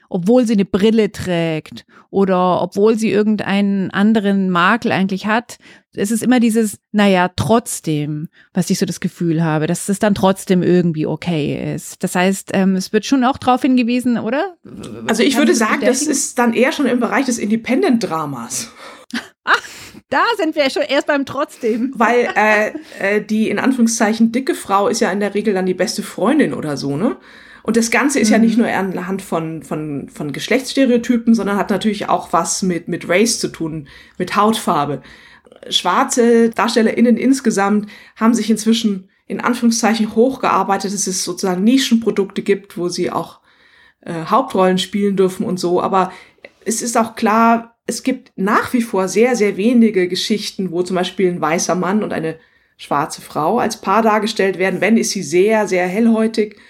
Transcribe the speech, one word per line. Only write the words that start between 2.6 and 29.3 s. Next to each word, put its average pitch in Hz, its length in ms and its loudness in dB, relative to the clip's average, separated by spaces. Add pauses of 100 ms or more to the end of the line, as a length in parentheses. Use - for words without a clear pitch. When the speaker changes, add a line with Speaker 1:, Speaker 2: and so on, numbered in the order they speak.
Speaker 1:
obwohl 202 360 2
sie 220 140 0
irgendeinen 202 800 0
anderen 196 640 2
Makel 185 400 2
eigentlich 190 340 -2
hat. 220 320 -2 (380)
Es 202 160 -2
ist 220 100 -2
immer 247 180 4
dieses, 220 380 2 (140)
"Na 208 180 4
ja, 180 260 4
trotzdem", 151 920 -2 (260)
was 180 160 0
ich 190 80 0
so 190 80 -2
das 175 140 -6
Gefühl 170 440 -2
habe, 156 220 0
dass - 240 -4
es 196 80 -2
dann 214 160 2
trotzdem 196 480 2
irgendwie 170 460 2
okay 151 680 -4
ist. - 300 -12
Das 180 120 -6
heißt, 190 380 -2
ähm, 190 220 2
es 185 180 -6
wird 214 120 0
schon 269 180 2
auch 262 160 0
drauf 254 240 0
hingewiesen, 247 560 2
oder? 302 360 -4 (520)
Speaker 2:
Also 220 160 0
ich 269 100 2
Speaker 1:
Kannst 226 40 -2
Speaker 2:
würde 302 160 4
Speaker 1:
du 247 60 2
das - 0 -
Speaker 2:
sagen, 233 220 0
das - 80 2
Speaker 1:
bestätigen? 294 220 0
Speaker 2:
ist - 260 -4
dann 240 160 2
eher 262 180 2
schon 294 140 -2
im 240 140 0
Bereich 233 260 0
des 226 140 -2
Independent-Dramas. 208 1300 -2 (720)
Speaker 1:
Ach, - 180 0 (480)
da 294 140 0 (140)
sind 320 180 -2
wir 285 140 2
schon 302 140 -2
erst 285 240 -2
beim 285 180 0
Trotzdem. 254 680 -4
Speaker 2:
Weil, 233 400 2
äh, 214 360 2 (280)
äh, 202 260 0
die 214 240 0
in - 100 -2
Anführungszeichen 226 720 2
dicke 269 240 -2
Frau 202 320 0
ist 226 140 0
ja 196 100 0
in 202 80 -2
der 202 140 -2
Regel 202 200 0
dann 185 120 0
die 185 80 0
beste 185 300 -4
Freundin 202 500 0
oder 143 240 -6
so, 139 200 -4
ne? 233 200 -2 (460)
Und 220 140 0
das 226 120 0
Ganze 262 300 0
ist 214 100 2
ja 226 80 4
Speaker 1:
Mhm. 220 60 4
Speaker 2:
nicht 226 140 2
nur 220 100 4
anhand 190 560 -4
von, 160 400 -6